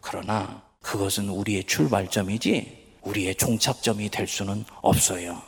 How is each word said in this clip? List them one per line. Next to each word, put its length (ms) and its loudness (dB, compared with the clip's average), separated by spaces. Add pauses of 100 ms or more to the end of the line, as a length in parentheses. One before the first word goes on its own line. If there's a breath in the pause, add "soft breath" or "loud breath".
그러나 600 -4 (180)
그것은 480 -2
우리의 360 0
출발점이지 1200 2 (180)
우리의 320 -2
종착점이 760 0
될 180 -4
수는 360 -2 (160 loud breath)
없어요. 680 2